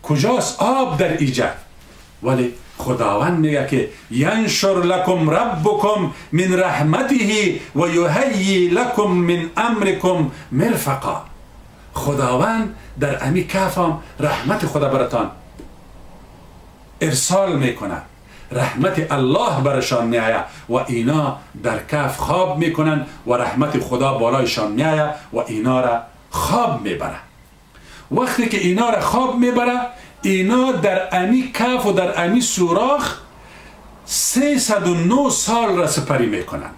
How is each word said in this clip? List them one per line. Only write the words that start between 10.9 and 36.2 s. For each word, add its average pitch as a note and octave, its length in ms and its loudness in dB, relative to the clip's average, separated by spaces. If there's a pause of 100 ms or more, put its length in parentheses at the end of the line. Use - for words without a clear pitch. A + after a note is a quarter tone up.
خداوند C#3+ 840 0 (240)
در C3+ 280 -2
امی F3 200 0
کهف F#3+ 300 0
هم E3 220 0 (200)
رحمت D3 460 -2
خدا C#3+ 240 0
براتان B2 420 -2 (1700)
ارسال F3 540 0
میکنه A2+ 420 -2 (580)
رحمت D3 560 0
الله C#3 520 2
برشان C3 440 0
می‌آید A2+ 360 0 (260)
و A#2+ 60 0
اینا B2+ 640 0 (260)
در A2 220 -4
کف - 320 -2
خواب D3+ 400 0
می‌کنن D#3 480 2 (220)
و A#2+ 60 2
رحمت B2 460 0
خدا B2+ 340 0
بالایشان A2+ 580 0
می‌آید D3+ 380 2 (240)
و A#2 40 -2
اینا A#2+ 440 0
را A#2 180 2 (300)
خواب C#3+ 520 0
می‌بره. - 340 -6 (960)
وقتی A#3+ 380 0
که G3+ 80 -2
اینا F#3+ 320 2
را G#3 120 2
خواب B3 340 0
می‌بره، A#3+ 440 2 (420)
اینا G3+ 500 2
در F#3 520 0
امی B3 300 2
کف B3 320 0
و G3+ 60 2
در F3 340 0
امی A3+ 160 2
سوراخ G3+ 760 0 (880)
سیصد A#3+ 840 0
و F3 80 2
نه A3 340 2
سال A3+ 460 0
را F3 120 2
سپری C3+ 380 0